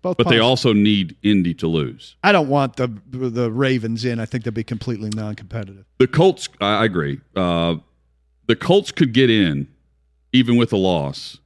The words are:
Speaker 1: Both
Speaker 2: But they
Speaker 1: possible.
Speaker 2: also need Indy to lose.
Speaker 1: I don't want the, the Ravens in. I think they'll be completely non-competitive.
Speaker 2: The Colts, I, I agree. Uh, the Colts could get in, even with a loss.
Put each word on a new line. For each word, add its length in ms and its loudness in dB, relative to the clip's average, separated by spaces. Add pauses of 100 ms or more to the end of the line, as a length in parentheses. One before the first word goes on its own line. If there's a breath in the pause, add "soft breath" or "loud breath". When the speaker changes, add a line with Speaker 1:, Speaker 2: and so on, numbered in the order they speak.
Speaker 1:
Both 160 -4
Speaker 2:
But 80 2
they 60 0
Speaker 1:
possible. 180 4
Speaker 2:
also 240 2
need 500 2
Indy 300 2
to 140 -4
lose. 580 -4
Speaker 1:
I 80 6
don't 160 2
want 260 0
the, 160 -2 (180)
the 400 -4
Ravens 540 -2
in. 160 -2
I 60 -4
think 180 -6
they'll 80 -6
be 140 -6
completely 500 -8
non-competitive. 720 -10 (140)
Speaker 2:
The 80 4
Colts, 420 2 (100)
I, 220 0
I 20 2
agree. 380 -2 (160)
Uh, 380 0 (720)
the 100 2
Colts 340 0
could 220 0
get 160 4
in, 400 2 (640)
even 240 2
with 160 2
a 40 0
loss. 680 -2